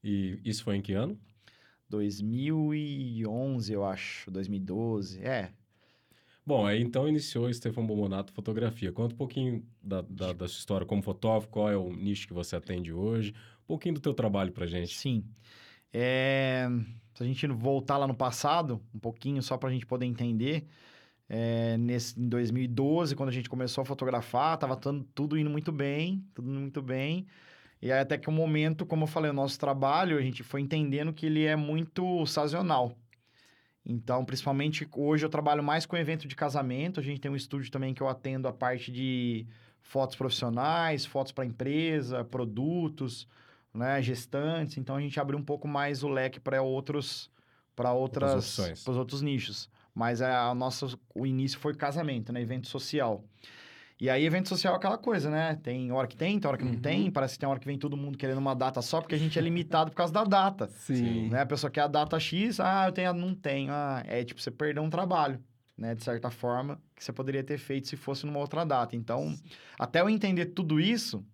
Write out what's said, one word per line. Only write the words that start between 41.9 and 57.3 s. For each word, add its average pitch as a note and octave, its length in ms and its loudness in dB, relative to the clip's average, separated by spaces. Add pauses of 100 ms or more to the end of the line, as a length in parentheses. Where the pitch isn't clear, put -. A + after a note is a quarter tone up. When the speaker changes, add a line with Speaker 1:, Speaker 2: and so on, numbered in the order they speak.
Speaker 2:
produtos, B2+ 1040 -2 (440)
né, C3 300 0
gestantes. D3 760 -2
Então, C3+ 180 -4
a C#3 60 -2
gente D3 180 -4
abriu C#3 180 0
um C#3+ 60 -4
pouco D3 240 -4
mais C#3+ 360 0
o D3 40 0
leque C3 320 0
pra C3+ 240 2
outros, C3+ 640 -2 (460)
pra B2 180 2
Speaker 1:
Outras C3+ 380 2
Speaker 2:
outras, B2+ 280 0
Speaker 1:
opções. E2+ 240 -2
Speaker 2:
pros B2+ 140 0
outros C3 240 -2
nichos. C3+ 480 -2 (240)
Mas A#2 280 0
a, B2+ 280 4
a B2 60 2
nossa, B2+ 320 -2 (260)
o C3 140 -2
início C3 320 0
foi D3+ 160 -2
casamento, C#3 580 -2
né, B2 80 -2
evento A#2+ 260 -4
social. B2+ 560 0 (760)
E B2+ 120 0
aí, C3+ 160 6
evento F3+ 240 2
social F#3 240 2
é F3+ 40 2
aquela G3 200 0
coisa, E3 320 0
né? D#3 340 0
Tem B2+ 260 -2
hora C3 160 2
que - 120 -12
tem, G3 200 2
tem F3 120 2
hora B2+ 80 2
que B2 80 -2
não B2 80 0
Speaker 3:
Uhum. A#2 80 -2
Speaker 2:
tem. F3+ 280 2
Parece C3+ 260 0